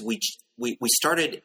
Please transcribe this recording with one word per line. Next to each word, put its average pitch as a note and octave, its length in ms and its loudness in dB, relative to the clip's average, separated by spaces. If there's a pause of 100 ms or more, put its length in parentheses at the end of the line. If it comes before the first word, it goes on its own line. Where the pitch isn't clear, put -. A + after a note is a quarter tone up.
we, A2 160 -4 (380)
we, A#2+ 220 -4
we A#2+ 100 0
started, D#3+ 560 2